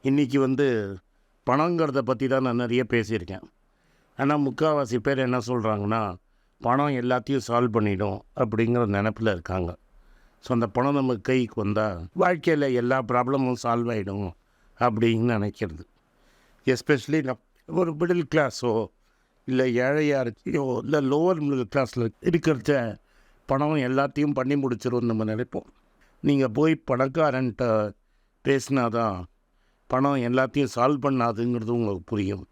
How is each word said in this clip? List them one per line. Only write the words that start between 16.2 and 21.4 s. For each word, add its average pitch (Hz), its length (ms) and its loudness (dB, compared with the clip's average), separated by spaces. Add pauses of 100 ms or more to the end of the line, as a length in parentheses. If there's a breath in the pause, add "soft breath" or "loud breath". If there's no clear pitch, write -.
Especially 143 580 0
நம் 127 180 -6 (260)
ஒரு 165 260 0
மிடில் 175 300 0 (120)
கிளாஸோ, 120 520 0 (580)
இல்ல 127 200 2
ஏழையா 135 560 2
இருக்கையோ, 127 640 -4
இல்ல 147 180 0
லோவர் 156 380 2
மிடில் 139 360 -2